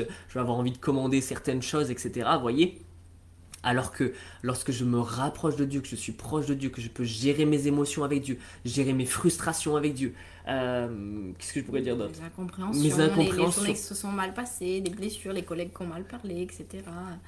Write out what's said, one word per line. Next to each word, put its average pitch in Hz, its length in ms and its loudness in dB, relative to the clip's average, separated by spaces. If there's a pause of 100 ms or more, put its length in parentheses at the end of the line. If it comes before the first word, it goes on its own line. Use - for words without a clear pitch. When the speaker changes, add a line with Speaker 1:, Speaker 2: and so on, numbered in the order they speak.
(280)
Speaker 1:
je - 60 -12
vais 127 60 0
avoir 120 160 2
envie 123 160 2
de 123 60 -8
commander 135 420 2
certaines 131 400 -2
choses, 147 300 0
et 123 80 -4
cetera, 123 380 0
vous 131 60 0
voyez. 135 380 4 (840)
Alors 123 260 2
que 131 200 2 (300)
lorsque 127 300 -2
je 123 120 -2
me 120 160 4
rapproche 131 560 0
de 139 80 4
Dieu, 139 160 -2
que - 80 -8
je 117 80 -8
suis - 160 -6
proche 151 320 -4
de 143 80 0
Dieu, 135 160 -2
que 123 140 -8
je 113 80 -6
peux 123 140 -4
gérer 135 420 2
mes 147 200 4
émotions 143 380 2
avec 139 160 2
Dieu, 127 160 -4 (300)
gérer 131 260 2
mes 131 140 2
frustrations - 680 2
avec 147 200 4
Dieu, 131 180 -2 (360)
euh, 117 880 -2
qu'est-ce - 160 -10
que 143 60 0
je 120 40 -4
pourrais 123 160 0
dire 120 160 0
d'autre ? 104 240 -2
Speaker 2:
Les 165 60 -10
incompréhensions, 185 560 -2
Speaker 1:
Mes 151 80 8
Speaker 2:
les, 135 40 4
les 151 60 6
Speaker 1:
incompréhensions. 160 500 6 (120)
Speaker 2:
journées 208 100 2
qui 208 80 -2
se - 140 -8
sont 202 180 -4
mal 190 220 -2
passées, 190 500 -2
les 180 60 0
blessures, 202 420 -6
les 175 120 -4
collègues 175 300 -6
qui - 60 -10
ont 180 60 -6
mal 170 180 -8
parlé, 190 380 -6
et 180 100 -6
cetera. 190 400 -12 (360)